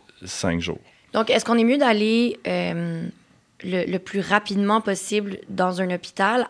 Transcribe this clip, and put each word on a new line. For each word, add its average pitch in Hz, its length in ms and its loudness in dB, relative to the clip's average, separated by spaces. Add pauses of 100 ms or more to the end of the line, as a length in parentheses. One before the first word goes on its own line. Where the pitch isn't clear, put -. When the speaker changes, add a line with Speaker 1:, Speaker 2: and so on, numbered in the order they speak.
(260)
Speaker 1:
cinq 85 340 -2
jours. 82 200 -6 (340)
Speaker 2:
Donc, 220 160 2
est-ce 233 160 2
qu'on 233 100 2
est 226 80 4
mieux 254 140 4
d'aller, 226 680 2
euh, 170 600 -2 (580)
le, 185 260 -2
le 185 80 0
plus 196 220 -4
rapidement 208 600 2
possible 202 560 -2 (100)
dans 185 320 0
un 180 140 0
hôpital 202 560 0